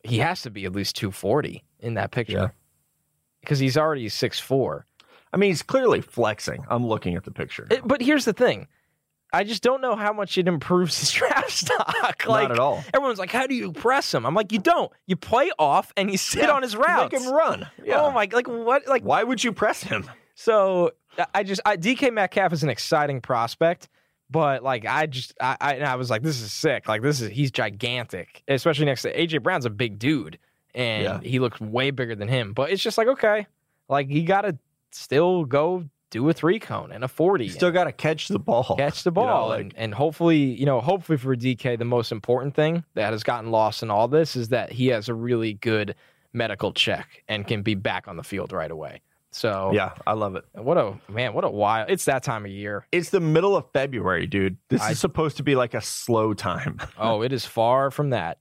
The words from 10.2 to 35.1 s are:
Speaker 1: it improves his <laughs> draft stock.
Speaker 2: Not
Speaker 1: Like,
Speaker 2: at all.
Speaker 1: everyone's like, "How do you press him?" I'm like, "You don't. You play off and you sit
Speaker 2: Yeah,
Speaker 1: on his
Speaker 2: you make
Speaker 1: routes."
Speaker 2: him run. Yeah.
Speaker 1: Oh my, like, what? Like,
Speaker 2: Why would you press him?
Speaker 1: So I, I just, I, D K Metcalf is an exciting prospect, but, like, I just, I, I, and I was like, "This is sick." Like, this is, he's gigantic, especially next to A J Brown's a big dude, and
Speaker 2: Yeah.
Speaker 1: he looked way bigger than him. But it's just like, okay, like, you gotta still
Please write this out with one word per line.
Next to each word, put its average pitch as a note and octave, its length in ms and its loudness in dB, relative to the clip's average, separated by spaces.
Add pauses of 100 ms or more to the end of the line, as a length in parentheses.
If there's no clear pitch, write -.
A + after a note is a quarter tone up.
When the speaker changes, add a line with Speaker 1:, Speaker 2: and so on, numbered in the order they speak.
Speaker 1:
it F3+ 100 2
improves F3+ 520 2
his - 120 0
<laughs> - 0 -
draft D4+ 400 0
stock. - 500 0
Speaker 2:
Not - 260 -2
Speaker 1:
Like, G#3+ 240 2
Speaker 2:
at A#2 80 2
all. C3 240 2 (100)
Speaker 1:
everyone's B3+ 260 2
like, F#3 120 -6
"How C4 160 0
do C4+ 80 -2
you G3+ 160 -4
press C4 420 0
him?" A#2+ 120 0
I'm C#3+ 100 2
like, G#3 160 0
"You A3 80 0
don't. E4 320 2 (160)
You F#3 80 2
play C#4 440 2
off D#3 380 4
and G3 140 0
you F#3+ 60 0
sit - 260 0
Speaker 2:
Yeah, D#4 80 4
Speaker 1:
on C#4 120 4
his A3+ 100 -6
Speaker 2:
you G#3+ 60 -6
make D4 80 6
Speaker 1:
routes." F4 260 2 (120)
Speaker 2:
him B3+ 80 -2
run. D4 340 2 (160)
Yeah. A3 180 2
Speaker 1:
Oh D4 100 4
my, G#3+ 200 2
like, B3 160 2
what? A#3+ 400 0
Like, B3+ 160 2
Speaker 2:
Why E3 200 2
would A#3+ 200 -2
you A#3 80 2
press - 320 0
him? G#2+ 260 -6 (260)
Speaker 1:
So F#3+ 560 4 (260)
I, F3 80 0 (100)
I G#3 80 2
just, F#3+ 220 -4
I, G#3 100 4
D G3+ 200 0
K B3 160 2
Metcalf F#3+ 420 2
is D3+ 100 0
an D3 60 2
exciting C#3+ 520 0
prospect, C3+ 680 0 (400)
but, C#3 340 0
like, B2 220 -2
I C#3+ 200 0
just, B2+ 360 -8
I, B2+ 180 -2
I, C#3+ 160 0
and C#3 100 -4
I C3 120 0
was B2+ 120 -4
like, A2+ 140 0
"This D3 180 -2
is G#2 120 -10
sick." C3+ 340 0
Like, A2 140 0
this C#3 200 0
is, G#2+ 80 -4
he's B2+ 220 0
gigantic, A2+ 960 -6
especially C#3+ 380 2
next C3 180 0
to B2+ 160 -2
A E3+ 80 2
J D#3+ 120 -2
Brown's D#3 260 0
a A#2 40 0
big G#2 300 -4
dude, A2+ 400 -2 (340)
and A2+ 300 -2
Speaker 2:
Yeah. F#2+ 180 -2
Speaker 1:
he B2+ 180 -2
looked A#2+ 200 -2
way A#2+ 320 -2
bigger A#2+ 240 -6
than G#2 140 -6
him. A#2 240 -2
But C3+ 180 -2
it's F#3+ 100 -2
just - 160 -2
like, A3+ 120 4
okay, G#3+ 380 2 (420)
like, C#3 200 0
you D3+ 140 2
gotta F#3+ 340 2 (340)
still F3 520 2